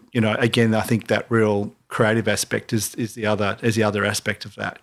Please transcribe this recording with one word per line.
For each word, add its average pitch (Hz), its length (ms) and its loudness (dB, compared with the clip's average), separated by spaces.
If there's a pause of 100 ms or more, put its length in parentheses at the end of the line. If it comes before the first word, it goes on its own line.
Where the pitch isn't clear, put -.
(120)
you 120 80 0
know, 110 180 2
again, 113 360 2
I 110 80 2
think 110 260 -2
that 107 200 0
real 107 460 0 (140)
creative 110 380 2
aspect 104 460 -2
is, 107 220 -2
is 113 200 -6
the 110 120 -6
other, 101 340 0
is 113 140 0
the 110 80 2
other 104 220 0
aspect 104 400 -4
of 98 100 -16
that, 107 280 -10